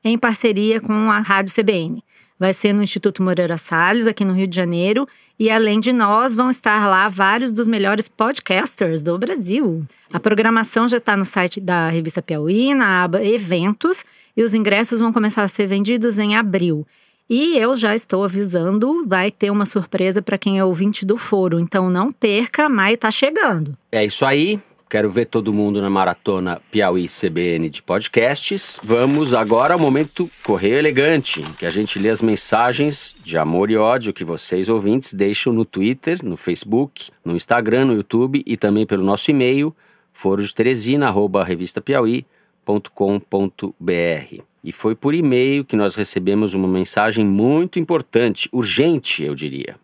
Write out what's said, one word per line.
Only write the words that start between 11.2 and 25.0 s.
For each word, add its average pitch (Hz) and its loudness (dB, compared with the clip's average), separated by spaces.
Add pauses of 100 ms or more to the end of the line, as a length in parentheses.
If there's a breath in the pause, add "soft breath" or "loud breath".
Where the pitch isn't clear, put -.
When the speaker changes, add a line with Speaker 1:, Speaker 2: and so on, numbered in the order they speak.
Speaker 1:
site 185 -2
da 175 0
Revista 165 -2
Piauí, 185 0
na 196 2
aba 185 0
Eventos, 208 0 (320 soft breath)
e 220 2
os 214 0
ingressos 220 2
vão 226 2
começar 214 0
a 196 0
ser 202 -2
vendidos 208 0
em 208 0
abril. 175 0 (440 soft breath)
E 294 2
eu 240 2
já 220 0
estou 196 -2
avisando, 202 -2
vai 190 0
ter 202 -2
uma 202 0
surpresa 190 -2
pra 190 -4
quem 196 0
é 190 2
ouvinte 190 0
do 214 0
Foro. 185 0
Então 185 0
não 190 0
perca, 233 0
maio 220 2
tá 220 0
chegando. 226 0 (120)
Speaker 2:
É 107 0
isso 104 0
aí. 165 2 (280)
Quero 107 0